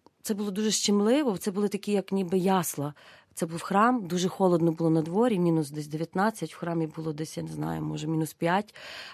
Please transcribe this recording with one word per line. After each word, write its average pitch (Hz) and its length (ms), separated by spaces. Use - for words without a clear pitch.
це 220 120
було 208 160
дуже 214 200
щемливо. 208 680
Це - 120
були 202 180
такі, 202 240
як 196 200
ніби 190 260
ясла. 170 560
Це 170 120
був 165 160
храм, 220 440
дуже 175 220
холодно 165 440
було 165 180
на 160 120
дворі, 196 360
мінус 160 320
десь 151 160
дев'ятнадцять, 165 680
в - 40
храмі 170 280
було 160 260
десь, 156 240
я 170 60
не 156 100
знаю, 156 300
може, 151 240
мінус 160 260
п'ять. 180 420